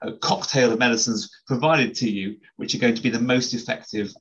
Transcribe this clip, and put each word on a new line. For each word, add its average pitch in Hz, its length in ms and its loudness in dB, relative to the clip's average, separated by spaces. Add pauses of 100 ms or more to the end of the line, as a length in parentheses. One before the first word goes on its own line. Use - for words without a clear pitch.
a - 160 -8
cocktail - 540 2
of 113 60 0
medicines 117 520 0 (160)
provided 135 480 2
to 117 160 -2
you, 101 260 -4 (200)
which - 180 -4
are - 60 -4
going 117 140 4
to - 80 -4
be 127 60 0
the 117 100 0
most 123 360 2
effective 110 680 -6